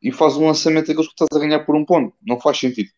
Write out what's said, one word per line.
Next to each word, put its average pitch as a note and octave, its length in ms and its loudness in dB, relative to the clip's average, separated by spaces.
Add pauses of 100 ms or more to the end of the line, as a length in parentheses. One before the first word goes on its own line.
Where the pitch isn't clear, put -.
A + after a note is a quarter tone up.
e B2+ 100 -4
faz C#3+ 260 2
um D3+ 100 2
lançamento D#3+ 400 0
daqueles D#3 220 -2
que - 140 -4
estás D#3+ 140 0
a D3 80 0
ganhar D3+ 220 0
por D3 100 2
um D3+ 80 0
ponto. D3 320 0 (100)
Não A#2+ 140 -4
faz D3 180 0
sentido. A#2+ 400 -4